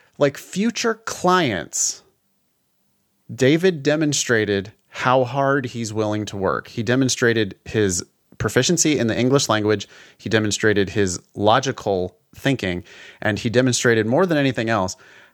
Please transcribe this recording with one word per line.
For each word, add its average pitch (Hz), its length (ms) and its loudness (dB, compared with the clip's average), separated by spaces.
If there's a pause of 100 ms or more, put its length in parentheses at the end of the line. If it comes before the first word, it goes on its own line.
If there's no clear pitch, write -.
(180)
like, 143 200 0
future 226 580 -4
clients, - 1080 -2 (1300)
David 151 500 2
demonstrated 120 880 0 (160)
how 131 380 2
hard 139 400 -2
he's 117 280 -8
willing 107 320 -2
to 101 120 -10
work. 85 300 -2
He - 140 -8
demonstrated 117 720 2 (100)
his 98 380 0 (340)
proficiency 143 640 2
in 117 80 0
the 104 120 -2
English 127 300 2
language. 107 380 0 (300)
He - 120 -10
demonstrated 104 600 0
his 95 320 -2 (140)
logical 104 800 0 (180)
thinking, 92 480 -2 (380)
and 104 180 -2
he 120 100 -2
demonstrated 120 560 2
more 139 200 2
than 170 120 0
anything 123 320 0
else 98 280 -2 (360)